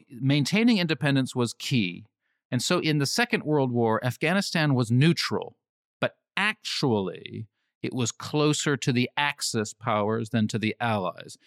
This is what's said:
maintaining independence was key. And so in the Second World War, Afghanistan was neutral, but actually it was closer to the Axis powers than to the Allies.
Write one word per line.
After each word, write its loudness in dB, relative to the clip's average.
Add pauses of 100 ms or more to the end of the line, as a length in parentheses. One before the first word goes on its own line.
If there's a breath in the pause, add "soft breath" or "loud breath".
maintaining 2
independence 0
was 0
key. -2 (440)
And -2
so 0
in 2
the 2
Second -2
World 2
War, 2
Afghanistan 0
was 2
neutral, 2 (460)
but -2 (180)
actually -2 (340)
it -6
was -2
closer 0
to -2
the 2
Axis -4
powers -2
than 2
to -4
the -2
Allies. -4 (120)